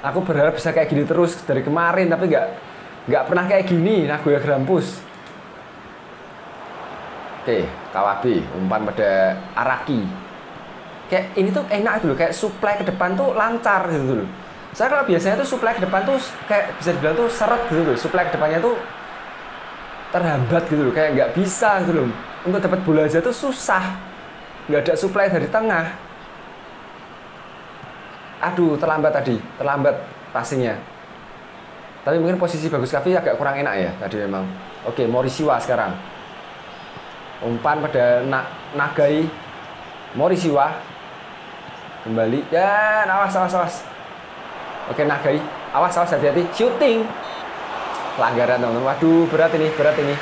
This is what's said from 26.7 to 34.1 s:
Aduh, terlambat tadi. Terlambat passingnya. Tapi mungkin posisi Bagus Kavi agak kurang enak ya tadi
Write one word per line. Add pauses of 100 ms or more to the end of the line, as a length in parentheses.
Aduh,
terlambat
tadi. (200)
Terlambat (400)
passingnya. (1300)
Tapi
mungkin
posisi
Bagus
Kavi
agak
kurang
enak
ya
tadi